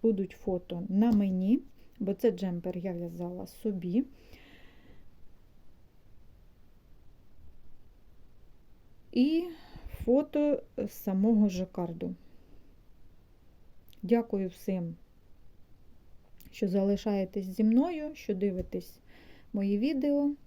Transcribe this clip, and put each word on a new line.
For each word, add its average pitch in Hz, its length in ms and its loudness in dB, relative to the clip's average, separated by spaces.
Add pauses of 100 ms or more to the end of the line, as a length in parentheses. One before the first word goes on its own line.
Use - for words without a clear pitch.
будуть 196 280 2
фото 180 580 -4
на 208 220 6
мені, 202 480 4 (400)
бо 196 140 0
це 220 180 4
джемпер 180 460 -4
я 180 160 -6
в'язала 175 540 -8
собі. 185 560 -2 (4000)
І 320 360 2 (560)
фото 294 600 2 (140)
з 202 140 -4
самого 208 580 2
жакарду. 180 680 -6 (1900)
Дякую 202 480 2
всім, 175 460 -4 (1600)
що - 160 -2
залишаєтесь 196 800 0
зі 190 180 0
мною, 302 520 4
що - 200 -4
дивитесь 185 640 -4 (540)
мої 202 240 2
відео. 285 540 2 (160)